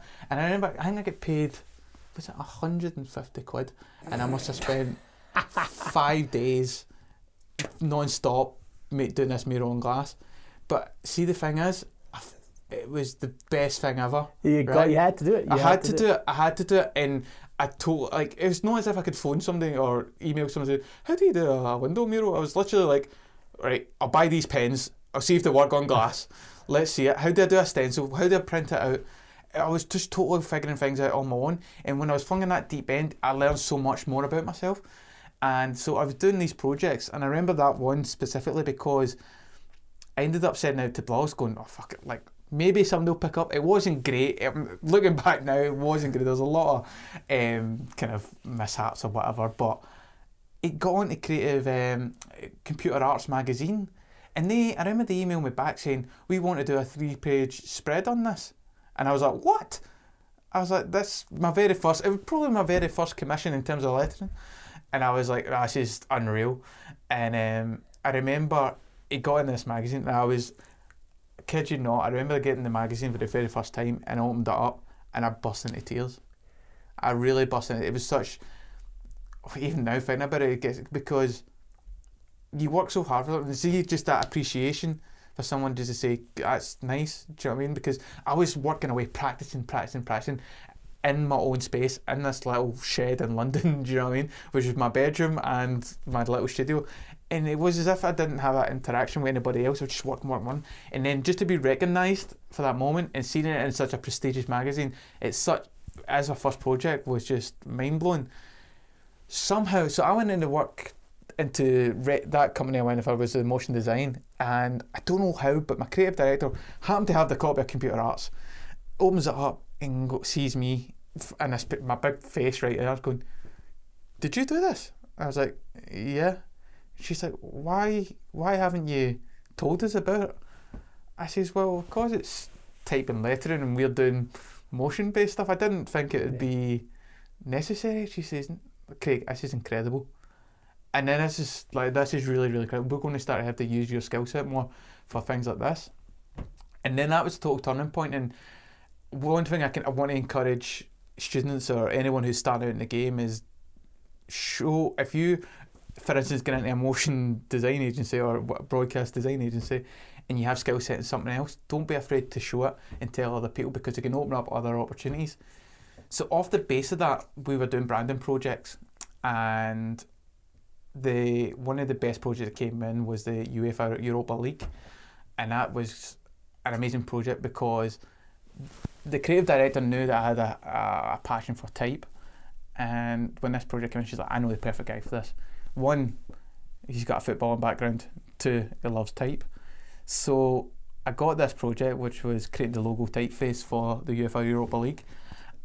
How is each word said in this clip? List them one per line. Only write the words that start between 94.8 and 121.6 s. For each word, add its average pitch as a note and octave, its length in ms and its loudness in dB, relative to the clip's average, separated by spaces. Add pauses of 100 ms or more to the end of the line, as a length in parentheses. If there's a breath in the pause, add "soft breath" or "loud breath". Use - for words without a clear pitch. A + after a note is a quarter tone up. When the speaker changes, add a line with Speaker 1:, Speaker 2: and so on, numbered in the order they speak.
Speaker 1:
bedroom D3 560 2
and B2 500 -2 (120)
my B2 180 0
little B2+ 240 2
studio. C#3+ 380 0 (440 loud breath)
And D#3 180 0
it D3+ 100 0
was E3+ 200 4
as E3 100 2
if F#3 160 2
I F3 80 2
didn't D#3 260 0
have C3+ 160 2
that C3+ 160 4
interaction C3 520 0
with C3+ 80 2
anybody B2 360 2
else. C#3 160 0
I - 40 -4
was B2+ 60 -6
just - 120 -6
working, C3 260 -4
working, A2+ 160 -2
working. C#3+ 180 -6 (280 loud breath)
And C3 120 -2
then C#3 180 2
just F3+ 180 2
to G3+ 40 2
be F3+ 120 2
recognised F3+ 800 2 (160)
for - 100 -4
that C3 140 2
moment D3+ 380 0
and C3 120 -4
seeing D#3 200 0
it D#3 180 0
in C3+ 80 0
such C3 200 0
a C3 60 -2
prestigious C3 500 -4
magazine, C3+ 460 -2 (260 loud breath)
it's - 160 -2
such, - 300 0 (400)
as C#3 220 0
my C#3+ 80 -2
first - 240 -2
project, C#3 460 0
was B2+ 180 -2
just A#2+ 300 -2 (120)
mind-blowing. D3 640 0 (960 soft breath)
Somehow, F#3+ 640 2
so D3 160 2
I E3 80 6
went G#3+ 180 2
into E3+ 180 2
work - 440 -2 (460)
into B2+ 560 4 (100)
re-, C#3+ 220 2
that C#3+ 280 4
company C3 240 0
I B2 40 2
went A#2+ 200 2
for B2 140 2
was A#2+ 160 0
the B2+ 100 2
motion B2 320 0
design, A#2+ 480 0 (160)
and B2 460 0 (100)
I - 100 -10
don't F#3 160 2
know F#3 120 2
how, C#3 280 2
but D3 180 -2
my - 80 -4
creative F#3 300 2
director C#3 360 2 (300 loud breath)
happened G#3 260 2
to F3+ 60 4
have D#3+ 140 6
the C#3+ 80 0
copy C#3+ 260 2
of B2+ 40 0
Computer B2 320 -2
Arts, - 320 -2 (720 loud breath)
opens F#3 260 6
it C#3+ 80 0
up C#3 280 -2 (180)
and C3 280 -2
go, B2+ 140 -4
sees C#3 320 0
me B2+ 400 -2 (240)
f-, - 220 -6
and C3+ 140 -2
I - 40 -2
sp-, C#3 240 -6